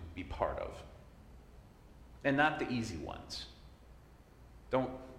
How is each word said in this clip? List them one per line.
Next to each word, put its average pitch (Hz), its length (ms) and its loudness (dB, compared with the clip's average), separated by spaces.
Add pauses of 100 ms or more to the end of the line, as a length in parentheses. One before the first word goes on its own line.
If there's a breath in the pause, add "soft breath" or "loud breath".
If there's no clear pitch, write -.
(140)
be 92 100 -4
part - 340 2
of. - 240 -4 (1400)
And 139 120 8
not 151 220 8
the - 120 2
easy 113 260 2
ones. - 500 -6 (1200)
Don't 127 200 6 (280)